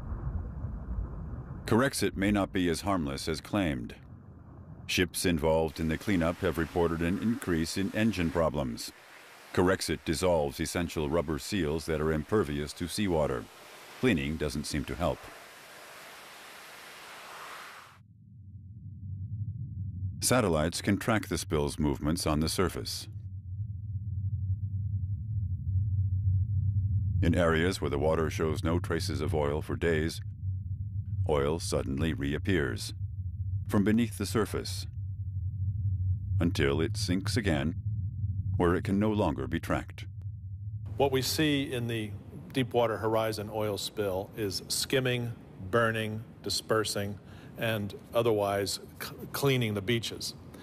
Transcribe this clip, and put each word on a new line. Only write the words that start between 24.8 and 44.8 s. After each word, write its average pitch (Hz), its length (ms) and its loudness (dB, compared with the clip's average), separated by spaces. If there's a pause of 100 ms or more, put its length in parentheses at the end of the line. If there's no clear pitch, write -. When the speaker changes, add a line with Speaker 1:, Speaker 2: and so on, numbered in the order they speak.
Speaker 1:
In 82 120 6
areas 85 460 4
where 76 80 0
the 69 100 2
water 80 300 4
shows 78 340 0
no 85 160 2
traces 82 440 0
of 78 120 0
oil 73 280 2
for 76 120 -4
days, 82 460 2 (1080)
oil 73 320 4
suddenly 71 540 0
reappears 71 800 0 (760)
from 104 160 4
beneath 110 340 2
the 101 80 -2
surface 92 600 -2 (1500)
until 78 420 4
it - 120 0
sinks - 440 0
again 82 360 2 (840)
where 90 160 6
it 85 100 2
can 98 140 2
no 107 120 4
longer 80 360 2
be 71 120 0
tracked. - 460 -2 (960)
Speaker 2:
What 139 120 4
we 131 120 2
see 143 500 2
in 120 140 -2
the 113 240 -2 (420)
Deepwater 117 460 4
Horizon 110 520 2
oil 107 280 0
spill 98 580 -2
is 101 320 -2
skimming, 123 640 0 (380)